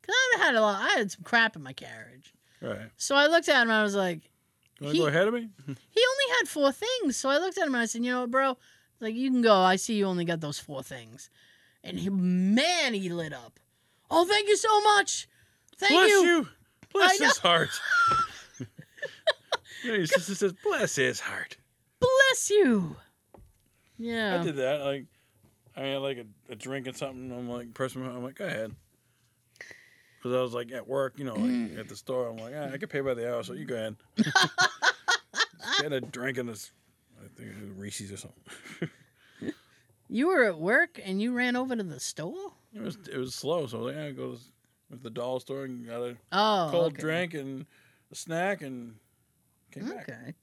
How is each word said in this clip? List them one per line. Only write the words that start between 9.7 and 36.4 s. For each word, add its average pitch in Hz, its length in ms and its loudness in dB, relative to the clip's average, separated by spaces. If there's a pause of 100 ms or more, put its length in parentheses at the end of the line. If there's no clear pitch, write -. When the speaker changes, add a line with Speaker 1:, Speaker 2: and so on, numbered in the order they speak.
Speaker 1:
see 202 180 -2
you 202 120 2
only 180 180 0
got 165 160 -2
those 147 180 -6
four - 240 -10
things." 117 480 -16 (540)
And 180 160 -8
he, 185 100 -2
man, 214 840 2
he 190 160 -4
lit 165 220 -6
up. 123 280 -18 (500)
"Oh, 339 140 6
thank 415 240 2
you 415 80 8
so 427 240 4
much. 415 480 4 (500)
Thank 392 140 4
Speaker 2:
Bless 381 180 8
Speaker 1:
you." 392 120 8
Speaker 2:
you. 339 260 4 (440)
Bless 370 200 6
Speaker 1:
I 392 100 4
know. - 60 6
Speaker 2:
his - 100 4
heart. 170 320 4 (920)
Speaker 1:
<laughs> - 80 -10 (1160)
Speaker 2:
Yeah, 233 120 -2
his 170 140 0
sister 185 260 2
says, 190 180 0 (100)
"Bless 294 300 0
his 127 260 0
heart." - 360 -10 (420)
Speaker 1:
"Bless 523 520 4
you." 247 460 4 (1000)
Yeah. 226 420 -2
Speaker 2:
I 170 40 -2
did 160 120 -2
that. 135 260 0
Like, 139 240 -4 (680)
I 135 60 -12
had, 135 200 -4
like, 135 160 -4
a, 110 340 -18
a - 40 -12
drink 127 300 -8
and 127 100 -10
something. 131 360 -10
I'm 123 160 -10
like, 120 260 -10
press 131 220 -6
my, 127 100 -8
I'm 123 160 -10
like, 131 140 -12
"Go 202 100 -10
ahead." 110 260 -6 (1500)
'Cause 123 100 -4
I 127 80 2
was, 123 140 -4
like, 120 160 -8
at 120 160 -12
work, 135 320 -2
you 139 60 -8
know, 131 100 -8
like, 233 160 0
Speaker 1:
Mm. 113 300 -4
Speaker 2:
at 107 80 -12
the 101 80 -16
store. 127 320 -4
I'm 113 80 -10
like, 113 200 -12
"Ah, 143 160 -8
I 139 60 -10
can - 100 -10
pay 143 120 -4
by 135 140 -2
the 117 200 -4
hour, 117 80 -2
so 123 120 -10
you 151 100 -10
go 127 100 -6
ahead." 110 220 -6 (100)
<laughs> - 100 -14
Just - 1600 0
get 151 120 -2
a 131 80 -2
drink 123 380 -6
in 120 80 -4